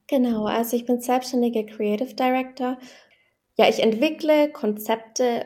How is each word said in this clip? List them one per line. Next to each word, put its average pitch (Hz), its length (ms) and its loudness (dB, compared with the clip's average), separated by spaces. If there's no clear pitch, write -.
Genau, 240 380 0
also 226 320 -2
ich 240 80 -4
bin 240 160 0
selbstständiger 240 640 0
Creative 214 500 -4
Director. 254 640 -2
Ja, 214 120 6
ich - 140 0
entwickle 302 680 2
Konzepte 226 960 -4